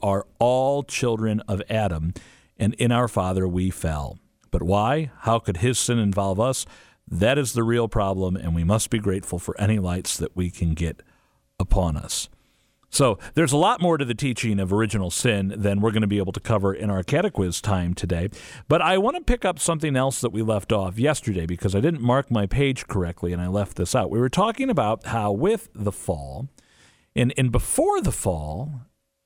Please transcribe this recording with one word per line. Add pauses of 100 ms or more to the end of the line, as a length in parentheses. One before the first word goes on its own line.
are (140)
all
children
of
Adam, (460)
and
in
our
father
we
fell. (320)
But
why?
How
could
his
sin
involve
us? (420)
That
is
the
real
problem,
and
we
must
be
grateful
for
any
lights
that
we
can
get (560)
upon
us. (640)
So (140)
there's
a
lot
more
to
the
teaching
of
original
sin
than
we're
gonna
be
able
to
cover
in
our
catequiz
time
today. (360)
But
I
wanna
pick
up
something
else
that
we
left
off
yesterday
because
I
didn't
mark
my
page
correctly
and
I
left
this
out.
We
were
talking
about
how
with
the
fall, (640)
and,
and
before
the
fall, (460)